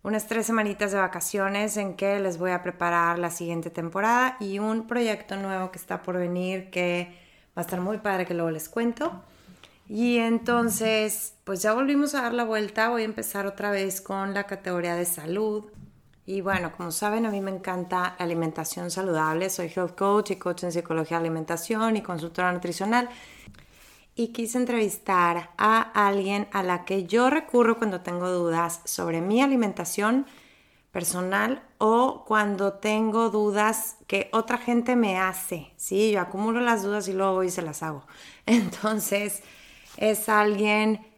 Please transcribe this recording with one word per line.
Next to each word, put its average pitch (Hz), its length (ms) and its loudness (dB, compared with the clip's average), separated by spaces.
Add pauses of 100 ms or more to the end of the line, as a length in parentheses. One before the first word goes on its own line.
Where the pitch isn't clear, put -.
unas 214 260 -4
tres 226 180 -2
semanitas 208 460 0
de 202 60 0
vacaciones 196 800 0
en 190 180 -4
que 202 240 0
les 185 180 -2
voy 180 140 0
a 180 120 0
preparar 170 560 2
la 175 100 0
siguiente 170 400 -4
temporada 220 720 0
y 196 200 -4
un 220 280 -2
proyecto 220 500 -2
nuevo 190 340 -4
que 180 60 -16
está 180 240 -8
por 180 160 -4
venir 180 520 -2
que 175 480 -2 (400)
va 175 40 -4
a 170 40 -2
estar 185 140 -4
muy 202 200 -2
padre, 190 260 -2
que 180 80 -4
luego 165 180 0
les 160 160 -6
cuento. 233 560 -2 (640)
Y 233 300 2
entonces, 226 1300 0
pues 190 180 -4
ya 214 120 4
volvimos 285 420 2
a 262 80 0
dar 233 100 -2
la 240 120 0
vuelta. 220 440 0
Voy 240 120 0
a 220 40 0
empezar 214 400 -6
otra 202 260 -4
vez 190 300 -2
con 196 320 -4
la 202 120 -2
categoría 180 500 -2
de 175 100 -2
salud. 208 600 -4 (600)
Y 190 160 -4
bueno, 180 340 0
como 175 160 -8
saben, 214 340 0
a 220 60 0
mí 202 100 -2
me 196 100 -4
encanta 180 680 -2
la 180 80 -4
alimentación 165 680 -2
saludable. 165 580 0
Soy 170 260 -4
health 180 200 -2
coach 202 360 2
y 185 60 -2
coach 180 260 -4
en 175 80 -2
psicología 165 460 -2
de 165 80 0
alimentación 170 720 -2
y 202 40 0
consultora 180 520 -2
nutricional. 202 560 0 (1040)
Y 233 140 -2
quise 233 280 -4
entrevistar 190 1000 2
a 214 240 6
alguien 202 720 2
a 196 100 0
la 180 220 -2
que 190 180 0
yo 233 260 4
recurro 240 480 4
cuando 196 240 -2
tengo 180 300 -4
dudas 170 540 0
sobre 170 360 -2
mi 208 200 4
alimentación 233 840 2 (640)
personal 185 720 -2 (160)
o 226 460 4
cuando 202 480 2
tengo 214 580 2
dudas 214 640 0 (100)
que 196 240 -2
otra 226 280 0
gente 240 360 2
me 208 220 4
hace, 185 580 -4
¿sí? 208 360 2
Yo 196 100 2
acumulo 214 400 -2
las 226 220 2
dudas 202 240 -2
y 190 60 -4
luego 190 200 2
voy 185 140 2
y - 20 0
se 180 140 -4
las 151 180 -6
hago. 151 240 -8 (200)
<laughs> - 200 -20
Entonces, 208 960 0 (560)
es 214 320 2
alguien 214 760 4 (120)